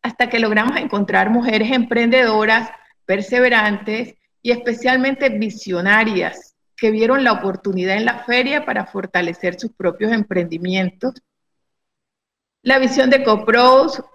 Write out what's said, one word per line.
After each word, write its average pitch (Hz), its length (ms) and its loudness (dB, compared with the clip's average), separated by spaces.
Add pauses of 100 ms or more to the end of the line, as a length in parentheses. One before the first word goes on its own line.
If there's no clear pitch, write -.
Hasta 240 260 -2
que 233 100 -4
logramos 220 380 0
encontrar 202 540 -2
mujeres 226 420 0
emprendedoras, 233 960 2 (380)
perseverantes 214 1080 0 (280)
y 240 80 -4
especialmente 254 800 0
visionarias 208 1200 -2 (220)
que 220 140 2
vieron 226 340 2
la 233 80 2
oportunidad 190 640 -4
en 220 80 -2
la - 200 -6
feria 269 420 -2
para 214 180 -4
fortalecer 175 760 -6
sus 233 140 -10
propios 185 400 -2
emprendimientos. 185 1040 -4 (1500)
La 269 160 2
visión 262 300 2
de 262 140 4
Copros 240 800 4 (120)